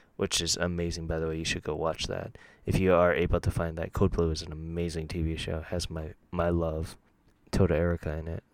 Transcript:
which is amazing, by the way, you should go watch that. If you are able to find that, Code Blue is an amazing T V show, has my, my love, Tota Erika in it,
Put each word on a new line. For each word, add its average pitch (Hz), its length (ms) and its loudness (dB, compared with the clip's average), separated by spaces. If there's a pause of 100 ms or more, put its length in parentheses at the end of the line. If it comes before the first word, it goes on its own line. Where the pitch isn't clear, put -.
(160)
which - 240 0
is 82 160 0
amazing, 85 500 -2
by 82 120 -2
the 80 100 0
way, 80 100 -2
you 82 60 -4
should - 180 -2
go 76 120 -4
watch 80 320 -2
that. - 300 -6 (300)
If - 120 2
you 92 160 6
are 87 200 8
able 82 260 2
to 95 100 0
find 82 280 -2
that, - 140 -6
Code 98 200 2
Blue 85 180 2
is 78 120 -4
an 80 100 -10
amazing 80 560 -4
T 87 140 -4
V 80 140 0
show, 82 320 -4
has 87 220 -4
my, 82 240 -8 (160)
my 85 200 0
love, 82 460 -2 (540)
Tota 87 240 4
Erika 82 420 0
in 80 120 -8
it, 80 260 -8